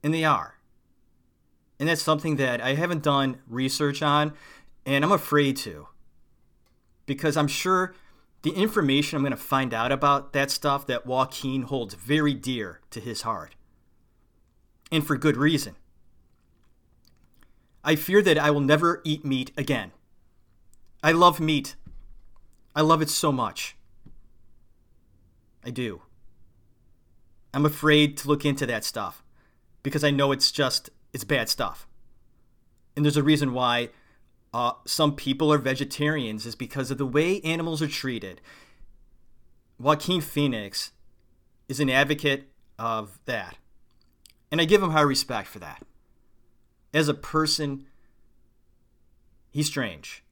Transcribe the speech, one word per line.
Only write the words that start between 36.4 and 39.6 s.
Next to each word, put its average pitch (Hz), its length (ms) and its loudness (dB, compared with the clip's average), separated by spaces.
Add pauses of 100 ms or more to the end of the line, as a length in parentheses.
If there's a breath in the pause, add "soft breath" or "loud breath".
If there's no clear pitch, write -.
is 117 100 -10
because 131 360 -8
of 127 80 -4
the 139 80 -2
way 160 340 2
animals 160 400 -4
are 151 80 -2
treated. 107 540 -8 (1400 loud breath)